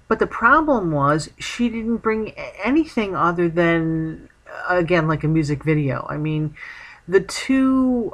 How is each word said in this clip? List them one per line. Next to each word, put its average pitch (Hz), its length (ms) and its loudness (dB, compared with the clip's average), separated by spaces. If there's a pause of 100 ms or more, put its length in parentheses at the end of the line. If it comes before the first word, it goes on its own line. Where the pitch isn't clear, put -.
But 220 120 2
the 214 80 2
problem 247 640 2
was 147 480 2
she - 300 -2
didn't 226 300 -2
bring 220 320 -2
a-, 151 360 -10
anything 240 480 0
other 170 340 2
than, 160 800 0 (400)
again, 175 380 2
like 156 160 0
a 151 60 0
music 151 340 0
video. 147 480 0
I 143 60 -6
mean, 151 400 -4 (500)
the 185 140 2
two, 262 920 0